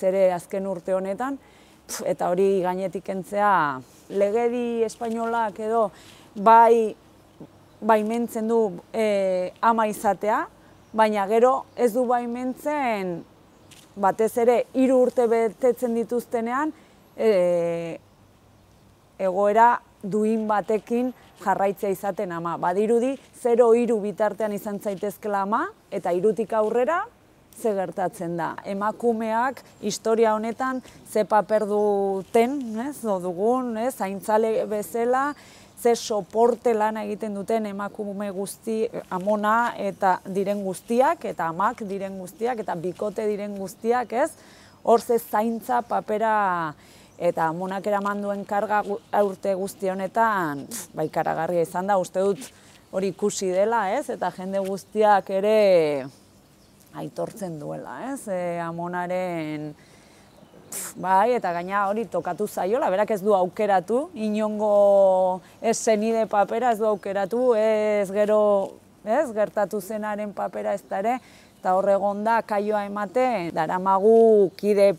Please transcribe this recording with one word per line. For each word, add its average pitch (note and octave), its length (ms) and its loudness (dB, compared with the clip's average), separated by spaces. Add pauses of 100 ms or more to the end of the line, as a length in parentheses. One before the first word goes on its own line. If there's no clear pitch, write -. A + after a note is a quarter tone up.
ere F#3+ 320 4
azken F#3+ 320 -6
urte F#3 280 -4
honetan, G3+ 440 -4 (480)
pf, - 240 -10
eta F3+ 200 -2
hori F#3+ 160 2 (140)
gainetik F#3 460 -4
kentzea, G3+ 460 0 (560)
legedi A#3 760 0
espainolak A3+ 800 -4
edo A3 220 0 (500)
bai A3+ 580 8 (880)
baimentzen A3 680 0
du, A3+ 120 2 (300)
eh, G3 680 0
ama A3+ 300 2
izatea, G#3 560 0 (500)
baina G#3+ 340 2
gero A#3 360 4 (100)
ez A#3 200 2
du B3 120 2
baimentzen, A#3+ 1120 -2 (760)
batez G3+ 420 0
ere A#3 340 4
hiru C4 300 4
urte B3 260 2
betetzen A#3 680 0
dituztenean, A#3+ 760 -4 (440)
eh, F3 800 0 (1200)
egoera G#3 560 4 (260)
duin G#3+ 460 0
batekin A3+ 680 -2 (280)
jarraitzea G3 500 0
izaten F3+ 400 -6
ama. E3+ 260 -6
Badirudi A3 580 0 (160)
zero A#3 420 4
hiru A#3 280 2
bitartean G#3 540 -4
izan G3+ 240 -8
zaitezkela G3+ 680 -6
ama, B3 180 -2 (260)
eta F#3 200 -4
hirutik G3 420 0
aurrera A#3+ 500 0 (500)
ze A3 200 -2
gertatzen F3 640 -6
da. D#3+ 160 -4 (120)
Emakumeak A3 960 -2 (200)
historia A3 520 0
honetan B3 480 -4 (280)
ze G#3+ 160 0
paper G#3+ 440 2
duten, G#3 880 0 (300)
ez, C#4 180 -10
o G3 160 -2
dugun, A3 560 -2
ez, B3 180 -2
zaintzale G#3+ 720 0
bezala, A#3 680 -2 (500)
ze A#3 120 4
soporte A3+ 800 0
lana G#3+ 300 -2
egiten G#3 320 -8
duten G#3+ 300 -2
emakume G3+ 640 -8
guzti, A3 560 -6 (220)
amona G#3 680 0
eta F#3+ 380 0 (100)
diren G3 380 -2
guztiak, A#3+ 640 0
eta E3+ 260 -4
amak G#3+ 320 -2
diren F#3+ 360 -8
guztiak, A3 440 -6
eta F#3+ 120 -6
bikote G3 520 -6
diren G#3 320 -6
guztiak, A3 540 -4
ez? D4 180 0 (520)
Hor A3+ 180 6
ze A#3 180 0
zaintza A3+ 600 -2
papera G3+ 920 -2 (440)
eta E3+ 300 0
amonak F#3 400 -6
eraman G3+ 340 -2
duen G3+ 240 -4
karga G#3 380 0
gu-, G3+ 160 -6 (240)
urte G3 320 -2
guzti F#3+ 360 -4
honetan, F#3+ 760 0
pf, - 260 -12
ba, D#3 140 -4
ikaragarria D#3+ 560 0
izan F3+ 240 -4
da, G3+ 140 2
uste F#3 220 -2
dut G3+ 180 0 (520)
hori F#3+ 200 -2
ikusi G3+ 400 -2
dela, G#3+ 400 2
ez? C#4 200 -4
Eta F3+ 200 -4
jende G3 300 -4
guztiak G3 680 2
ere G#3 260 2 (1400)
aitortzen E3 600 -10
duela, D3+ 360 -10 (160)
ez? C4 160 -12
E, F3+ 340 -4
amonaren, E3+ 1080 -6 (1000)
pf, - 320 -12
bai, F#3+ 360 4
eta F#3 180 -4
gaina G3 320 -2
hori G#3+ 220 -2
tokatu F3+ 380 -4
zaiola, G#3 460 -2
berak G#3 220 0
ez F3+ 60 -4
du G3+ 160 2
aukeratu, G3+ 760 0
inongo G#3+ 600 -2 (880)
ez E3+ 160 0
senide A3 500 0
papera A3 460 0
ez G#3 80 -4
du A3 80 2
aukeratu, G3+ 640 0
ez G#3+ 560 2
gero, G#3 300 2 (640)
ez, B3+ 260 0
gertatu G3+ 500 -2
zenaren G#3 520 -8
papera G3+ 400 -6
ez G3+ 160 -6
da G3 100 -4
ere, A#3 180 -2 (440)
eta F#3 160 2
hor G3 100 0
egon G3+ 380 2
da A3+ 180 2
kaioa G#3 400 -2
ematen, G3+ 720 -2
daramagu F#3+ 1040 6
kide G3+ 400 4